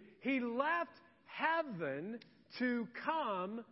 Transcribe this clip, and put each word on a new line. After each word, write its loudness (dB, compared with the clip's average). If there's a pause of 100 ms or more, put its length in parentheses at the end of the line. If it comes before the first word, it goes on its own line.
(200)
He 2
left 0 (280)
heaven 0 (400)
to 2 (160)
come 0